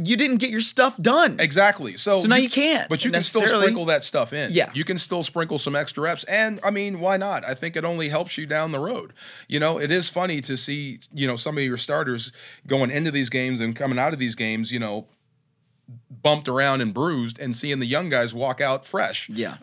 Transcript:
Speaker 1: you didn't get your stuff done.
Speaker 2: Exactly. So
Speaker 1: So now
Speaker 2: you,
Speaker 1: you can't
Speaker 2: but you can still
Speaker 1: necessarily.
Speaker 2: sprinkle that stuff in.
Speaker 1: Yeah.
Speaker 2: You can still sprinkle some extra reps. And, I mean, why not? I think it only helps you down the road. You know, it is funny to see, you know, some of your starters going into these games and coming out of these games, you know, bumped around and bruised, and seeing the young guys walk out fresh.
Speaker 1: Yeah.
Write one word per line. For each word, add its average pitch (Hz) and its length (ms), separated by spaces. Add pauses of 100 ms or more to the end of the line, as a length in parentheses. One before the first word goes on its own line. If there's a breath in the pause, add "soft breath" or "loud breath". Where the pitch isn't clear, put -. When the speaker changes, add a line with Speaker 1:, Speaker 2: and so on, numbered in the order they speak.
Speaker 1:
you 208 140
didn't 262 200
get 247 140
your 220 100
stuff 254 400
done. 262 380
Speaker 2:
Exactly. 160 580
So 196 240
Speaker 1:
So 214 60
now 240 80
Speaker 2:
you, 262 80
Speaker 1:
you 247 80
can't 294 360
Speaker 2:
but - 180
you - 60
can 170 120
still 220 180
Speaker 1:
necessarily. 214 280
Speaker 2:
sprinkle 180 160
that 156 180
stuff - 300
in. 147 200
Speaker 1:
Yeah. 170 220
Speaker 2:
You 147 100
can 180 140
still 175 240
sprinkle 165 340
some 139 180
extra 143 280
reps. 165 220
And, 214 380
I 196 60
mean, 202 300
why 190 180
not? 190 260
I 131 120
think 170 200
it 170 100
only 165 240
helps 165 280
you 156 80
down 156 260
the 139 80
road. 110 340 (340 loud breath)
You 147 120
know, 151 200
it 143 100
is 175 200
funny 175 320
to 131 140
see, 143 440 (120)
you 139 140
know, 123 100
some 151 220
of 139 60
your 123 140
starters 123 540 (360 loud breath)
going 135 240
into 156 180
these 139 220
games 127 160
and 113 300
coming 135 200
out 139 140
of 147 80
these 120 160
games, 113 380
you 123 60
know, 110 280 (1000)
bumped 147 400
around 135 320
and 110 120
bruised, 123 460
and 127 160
seeing 143 240
the 123 60
young 156 240
guys 120 240
walk 127 260
out 135 260
fresh. - 440
Speaker 1:
Yeah. 110 340